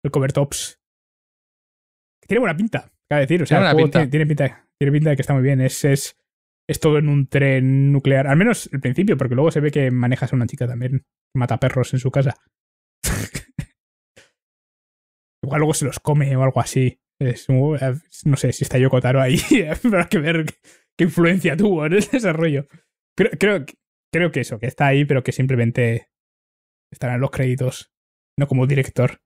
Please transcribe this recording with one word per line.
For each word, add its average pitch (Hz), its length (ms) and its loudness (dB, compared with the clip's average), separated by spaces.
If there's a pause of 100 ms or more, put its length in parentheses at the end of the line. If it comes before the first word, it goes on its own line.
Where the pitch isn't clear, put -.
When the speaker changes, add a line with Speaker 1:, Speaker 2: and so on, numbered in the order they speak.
Speaker 1:
El 139 60 -4
Cover 135 240 0
Tops. - 480 -4 (1400)
Que - 80 -20
tiene 214 120 2
buena 170 180 0
pinta, 208 340 -4 (160)
cabe 147 140 2
decir. 160 200 2
O - 40 -2
sea, 151 140 2
Speaker 2:
Tiene 185 100 2
Speaker 1:
el - 20 4
Speaker 2:
buena - 0 -
Speaker 1:
juego 156 140 6
Speaker 2:
pinta. 147 140 0
Speaker 1:
tiene, 135 100 0
tiene 151 160 0
pinta, 147 420 -4 (100)
tiene 143 140 2
pinta 151 180 2
de 135 60 2
que 135 60 -4
está 143 100 -2
muy 131 100 2
bien. 131 200 2
Es, 127 240 -2
es, 139 320 0 (480)
es 151 140 -4
todo 151 180 2
en 151 120 0
un 143 160 2
tren 135 680 2
nuclear. 135 360 2
Al 139 100 4
menos 220 340 0
el 139 80 -6
principio, 165 380 0
porque 123 160 -2
luego 151 160 2
se 165 100 -2
ve 151 120 0
que 135 180 0
manejas 123 420 0
a 135 40 -2
una 120 100 0
chica 127 220 -6
también 127 320 -4
que - 380 -12
mata 120 200 -2
perros 127 340 -2
en 131 60 -2
su 123 120 -2
casa. 127 260 0 (680)
<laughs> - 720 -8 (1700)
Igual 147 160 -4
luego 156 140 0
se 151 100 -4
los - 160 -6
come 143 360 0
o 131 60 2
algo 135 180 2
así. - 400 -2 (200)
Es 123 280 -4
un, 139 300 2 (460)
no 139 120 4
sé 127 160 -2
si - 120 -6
está 135 140 -2
Yoko 131 220 2
Taro 131 200 0
ahí. 131 180 2
<laughs> 165 460 0
Habrá 185 240 2
que 202 100 0
ver 156 280 0 (520)
qué 160 60 2
influencia 170 520 2
tuvo 175 300 0
en 160 80 0
el 208 140 4
desarrollo. 165 580 0 (500)
Creo, 196 220 2
creo, 196 260 0 (480)
creo 165 200 0
que 139 80 -2
eso, 117 180 -6
que 113 80 -6
está 143 200 0
ahí, 139 180 2
pero 139 180 0
que - 100 -4
simplemente 117 760 0 (840)
estará 123 220 -6
en 123 60 -2
los 139 100 -2
créditos, 127 640 -4 (460)
no 139 100 -2
como 131 180 0
director. 131 600 -2